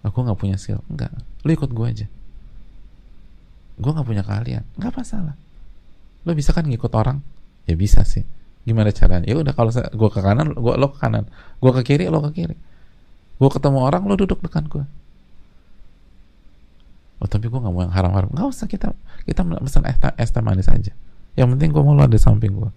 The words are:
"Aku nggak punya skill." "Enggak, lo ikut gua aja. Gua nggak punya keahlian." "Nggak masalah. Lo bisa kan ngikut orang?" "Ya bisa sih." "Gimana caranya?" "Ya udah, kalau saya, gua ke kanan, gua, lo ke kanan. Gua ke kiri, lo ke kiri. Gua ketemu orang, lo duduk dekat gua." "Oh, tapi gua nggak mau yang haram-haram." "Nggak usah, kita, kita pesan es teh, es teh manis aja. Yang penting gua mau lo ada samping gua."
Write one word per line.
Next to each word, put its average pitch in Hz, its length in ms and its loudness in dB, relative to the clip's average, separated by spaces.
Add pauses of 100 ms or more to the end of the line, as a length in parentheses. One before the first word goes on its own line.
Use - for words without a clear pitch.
"Aku 110 160 -4
nggak 120 160 -4
punya 98 240 -6
skill." - 320 -10
"Enggak, 123 240 -10
lo - 340 -8
ikut 143 220 -2
gua 113 160 -4
aja. 107 160 -6 (1800)
Gua 147 160 -2
nggak 131 160 -6
punya 98 140 -4
keahlian." 110 380 -6 (120)
"Nggak 247 160 -8
masalah. 180 420 -6 (920)
Lo 165 80 -2
bisa 143 160 2
kan 165 160 0
ngikut 117 240 -4
orang?" 127 320 -2 (400)
"Ya 87 80 -2
bisa 90 320 8
sih." - 240 2 (400)
"Gimana 110 240 2
caranya?" 90 320 6
"Ya 123 160 0
udah, 135 160 -2
kalau 117 160 2
saya, 120 240 -4
gua 107 160 2
ke 101 80 -4
kanan, 113 320 0
gua, 120 240 -2
lo 139 160 0
ke - 80 -14
kanan. 110 320 -4 (320)
Gua 127 100 6
ke 127 120 0
kiri, 160 260 0
lo 156 160 0
ke - 60 -6
kiri. 165 220 -8 (840)
Gua 135 80 6
ketemu 139 320 0
orang, 160 240 0
lo 196 140 -2
duduk 190 260 -4
dekat 160 260 -6
gua." 147 140 -6 (2250)
"Oh, - 80 -8
tapi 110 240 -4
gua 123 160 -6
nggak 87 80 -4
mau 90 120 -4
yang 90 80 -6
haram-haram." 92 360 0
"Nggak 185 160 -4
usah, 240 240 -6
kita, - 240 -2 (320)
kita - 160 -2
pesan 123 480 2
es 123 80 2
teh, - 160 4
es 117 160 -2
teh 117 120 0
manis 98 280 4
aja. 98 240 6 (400)
Yang 127 240 2
penting 156 160 2
gua 147 80 2
mau 143 160 4
lo 143 80 6
ada 110 120 4
samping 107 360 6
gua." - 220 -4